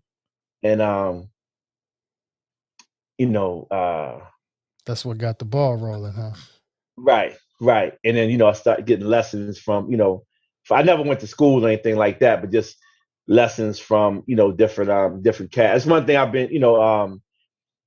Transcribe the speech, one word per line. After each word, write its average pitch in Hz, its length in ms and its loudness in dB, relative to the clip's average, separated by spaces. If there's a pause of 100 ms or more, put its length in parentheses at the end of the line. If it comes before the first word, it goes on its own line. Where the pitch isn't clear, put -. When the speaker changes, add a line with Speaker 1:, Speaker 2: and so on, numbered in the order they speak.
(640)
Speaker 1:
And, 107 200 0
um, 98 480 -4 (1900)
you 127 80 0
know, 98 440 -4
uh, 85 500 -6 (640)
Speaker 2:
That's 117 180 -8
what 117 140 -8
got 113 200 -6
the 117 60 -12
ball 131 320 -2
rolling, 107 360 -10
huh? 110 200 -12 (640)
Speaker 1:
Right, 123 400 0 (240)
right. 113 340 0 (100)
And 117 120 0
then, 113 140 2
you 123 60 0
know, 110 120 6
I 104 40 4
started 107 340 -2
getting 104 200 0
lessons 107 520 -2
from, 104 320 -4
you 123 60 -2
know, 95 280 0 (420)
f-, - 60 0
I 131 100 4
never 165 200 4
went 139 180 -4
to 107 60 -16
school 135 380 2
or 113 40 4
anything 110 280 0
like 104 240 0
that, 113 200 4
but 92 100 -10
just 110 260 -2 (520)
lessons 113 500 2
from, 104 480 0
you 127 100 -4
know, 101 160 4
different, 101 380 0
um, 95 320 -2
different 101 300 -2
cats. 117 320 2
That's 156 60 0
one 156 160 2
thing 143 100 2
I've 131 160 0
been, 127 180 -2
you 160 100 -4
know, 117 220 4
um, 104 400 0 (640)